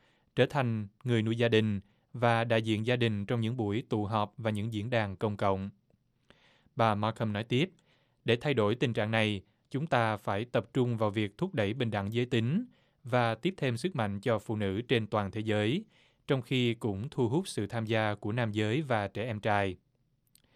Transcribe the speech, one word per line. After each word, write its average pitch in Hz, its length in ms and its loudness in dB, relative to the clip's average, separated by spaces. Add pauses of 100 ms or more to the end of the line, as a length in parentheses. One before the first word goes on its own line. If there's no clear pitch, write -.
(360)
trở 123 100 6
thành 113 420 -2 (160)
người 120 180 2
nuôi 113 140 0
gia 117 120 2
đình 110 320 4 (340)
và 117 300 2
đại 117 180 2
diện 110 240 0
gia 123 100 2
đình 107 300 0
trong 120 160 0
những 113 160 -2
buổi 107 320 0
tụ 104 160 0
họp 104 320 -2
và 113 140 -2
những 107 220 -2
diễn 107 160 -4
đàn 107 260 0
công 104 220 -2
cộng." 98 320 0 (1040)
Bà 110 200 4
Markham 107 380 -2
nói 104 100 -2
tiếp, 127 280 0 (540)
"Để 113 160 4
thay 147 120 0
đổi 107 220 2
tình 120 180 0
trạng 107 180 -2
này, 107 300 2 (280)
chúng 143 180 -6
ta 113 300 2
phải 110 280 -4
tập 117 280 -2
trung 123 240 2
vào 107 120 2
việc 104 280 -2
thúc 190 160 -4
đẩy 107 200 0
bình 120 180 -2
đẳng 104 220 -2
giới 120 120 0
tính 127 400 0 (380)
và 117 320 0
tiếp 190 220 -2
thêm 123 200 -2
sức 190 180 -4
mạnh 101 240 -2
cho 110 200 0
phụ 110 160 -6
nữ 101 260 -2
trên 113 260 0
toàn 101 240 -2
thế 110 100 -6
giới, 110 440 0 (420)
trong 135 140 0
khi 123 320 0
cũng 110 380 -4
thu 120 180 0
hút 175 180 -2
sự 101 200 -4
tham 113 180 -6
gia 110 300 0
của 104 160 -6
nam 113 200 -2
giới 107 300 0
và 117 260 -2
trẻ 104 180 -6
em 107 140 -6
trai. 101 380 0 (800)